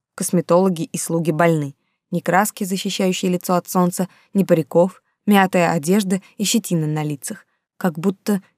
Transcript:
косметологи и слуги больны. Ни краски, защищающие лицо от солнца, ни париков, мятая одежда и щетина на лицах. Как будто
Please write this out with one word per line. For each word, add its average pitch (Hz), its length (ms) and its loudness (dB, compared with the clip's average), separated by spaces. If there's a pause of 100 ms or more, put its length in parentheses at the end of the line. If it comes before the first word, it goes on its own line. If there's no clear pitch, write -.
(160)
косметологи 175 680 0
и - 140 -8
слуги 165 340 -2
больны. 156 440 0 (340)
Ни 175 100 -4
краски, 190 440 0
защищающие 185 680 -2
лицо 180 240 -2
от 175 140 -2
солнца, 180 400 0 (240)
ни 196 100 2
париков, 175 600 2 (220)
мятая 185 460 4
одежда 185 500 0 (160)
и 214 60 -6
щетина 175 440 0
на 151 160 -2
лицах. 151 420 -8 (320)
Как 165 220 -4
будто 196 420 -2 (160)